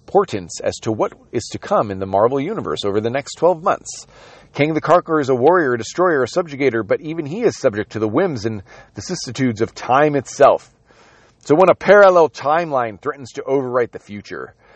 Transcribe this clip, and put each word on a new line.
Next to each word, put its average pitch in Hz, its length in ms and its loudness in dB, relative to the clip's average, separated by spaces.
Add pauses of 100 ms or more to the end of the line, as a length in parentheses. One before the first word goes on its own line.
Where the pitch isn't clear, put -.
portents 113 520 -2
as 104 220 -4
to 113 100 -4
what 113 220 -4 (180)
is 117 200 -6
to - 80 -10
come 151 320 -2
in 95 80 -10
the 95 80 -6
Marvel 113 320 2
Universe 139 440 -6
over 101 160 -2
the 113 120 -2
next 135 240 -8
twelve 165 260 0
months. - 460 -6 (480)
Kang 151 180 0
the 151 80 -2
Conqueror 160 380 2
is 131 100 -2
a 135 60 2
warrior, 139 400 2
a - 20 -2
destroyer, 151 460 0
a 117 40 0
subjugator, 131 600 -2
but 117 120 0
even 165 280 -8
he 202 160 -6
is 170 160 0
subject 107 320 -2
to 110 80 -8
the 110 80 0
whims 127 380 -2
and 110 180 -8 (320)
vicissitudes 127 640 -6
of - 140 -2
time 143 400 2
itself. 123 580 2 (680)
So - 120 0
when 175 160 6
a 160 60 4
parallel 185 540 6
timeline 143 720 -2
threatens 139 340 -10
to 135 100 -12
overwrite 127 480 -2
the - 80 -14
future 95 560 -14 (200)